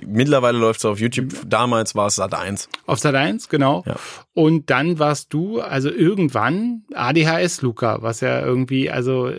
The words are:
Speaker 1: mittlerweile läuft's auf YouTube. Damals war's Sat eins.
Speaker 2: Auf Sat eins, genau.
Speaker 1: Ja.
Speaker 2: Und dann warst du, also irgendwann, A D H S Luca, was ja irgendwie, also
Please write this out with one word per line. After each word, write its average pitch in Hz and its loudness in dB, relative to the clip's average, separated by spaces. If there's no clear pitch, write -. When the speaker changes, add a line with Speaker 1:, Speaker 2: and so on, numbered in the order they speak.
Speaker 1:
mittlerweile 123 4
läuft's 113 2
auf 104 0
YouTube. 127 -2
Damals 117 0
war's 104 0
Sat 95 -2
eins. 92 -6
Speaker 2:
Auf 160 -2
Sat 143 0
eins, 170 -2
genau. 147 2
Speaker 1:
Ja. - -4
Speaker 2:
Und 160 4
dann 151 2
warst 147 0
du, 196 -2
also 135 -2
irgendwann, 190 0
A 123 -2
D 160 4
H 165 2
S 175 -2
Luca, 113 0
was 113 -4
ja 127 0
irgendwie, 131 0
also 127 -2